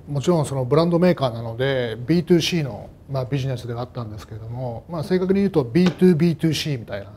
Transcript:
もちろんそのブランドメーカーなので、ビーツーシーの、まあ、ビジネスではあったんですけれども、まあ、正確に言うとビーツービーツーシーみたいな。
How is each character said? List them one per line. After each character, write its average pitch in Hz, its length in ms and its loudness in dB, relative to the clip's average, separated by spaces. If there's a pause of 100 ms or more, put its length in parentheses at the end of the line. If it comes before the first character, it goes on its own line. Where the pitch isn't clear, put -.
も 143 140 -4
ち 123 60 -8
ろ 175 140 4
ん 135 40 0
そ - 80 -6
の 131 120 -2
ブ 127 100 2
ラ 160 80 6
ン 175 60 2
ド 170 100 4
メ 180 120 6
ー - 40 2
カ 135 120 0
ー 117 60 -6
な 117 80 -8
の 117 140 -8
で、 123 500 0
ビ 165 180 2
ー - 40 -18
ツ 180 80 6
ー 160 60 6
シ - 160 -2
ー 156 60 0
の、 104 260 -8 (200)
ま 135 120 -4
あ、 127 40 -4
ビ 139 140 -2
ジ 131 80 -4
ネ 131 80 -4
ス 117 120 -10
で 117 60 -6
は 117 80 -6
あ 123 40 -8
っ - 60 -14
た 120 120 -10
ん 107 80 -12
で 107 80 -12
す - 80 -18
け 113 80 -14
れ 107 60 -14
ど 113 80 -14
も、 120 400 -8
ま 170 100 -6
あ、 143 40 -4
正 185 140 0
確 185 160 2
に 196 60 2
言 202 80 2
う 190 40 -6
と 151 120 2
ビ 147 240 2
ー 170 40 0
ツ - 160 4
ー 180 80 8
ビ 160 200 2
ー - 40 -10
ツ 165 80 2
ー 156 60 2
シ - 180 -4
ー 131 80 -4
み 107 60 -12
た 101 120 -8
い 101 80 -12
な。 - 120 -18